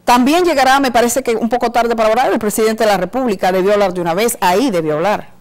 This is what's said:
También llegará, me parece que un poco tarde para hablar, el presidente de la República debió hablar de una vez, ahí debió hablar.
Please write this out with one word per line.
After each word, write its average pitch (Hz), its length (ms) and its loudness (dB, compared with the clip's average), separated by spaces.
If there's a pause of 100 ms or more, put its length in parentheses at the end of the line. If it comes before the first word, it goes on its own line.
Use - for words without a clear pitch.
También 262 420 2
llegará, 269 340 2
me 269 100 -2
parece 240 320 0
que 233 140 -2
un 220 140 -4
poco 240 200 -2
tarde 233 240 0
para 226 160 0
hablar, 262 220 0
el 285 80 -2
presidente 220 460 -2
de 214 40 2
la 202 80 2
República 190 540 -2
debió 190 220 2
hablar 202 200 0
de 180 60 -6
una 170 140 -2
vez, 226 260 -2
ahí 202 320 2
debió 160 220 -2
hablar. 180 480 -4